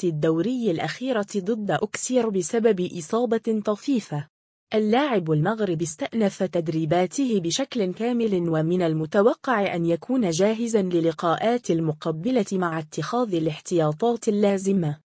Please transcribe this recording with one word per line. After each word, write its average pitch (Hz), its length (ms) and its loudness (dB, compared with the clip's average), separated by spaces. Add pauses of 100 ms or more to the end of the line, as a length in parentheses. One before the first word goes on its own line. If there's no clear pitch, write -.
الدوري 170 680 0
الأخيرة 208 560 -2 (100)
ضد 202 340 -2
أوكسير 226 580 0
بسبب 202 520 2 (180)
إصابة 220 680 -2
طفيفة. 208 640 -2 (460)
اللاعب 214 560 2
المغربي 175 540 0
استأنف 208 580 -2
تدريباته 175 1000 0
بشكل 185 520 -2
كامل، 220 560 0
ومن 165 340 2
المتوقع 202 920 2
أن 170 120 0
يكون 180 440 0
جاهزًا 220 520 2
للقاءات 175 880 0
المقبلة 165 840 0
مع 175 260 0
اتخاذ 185 560 -2
الاحتياطات 160 960 0
اللازمة. 196 760 2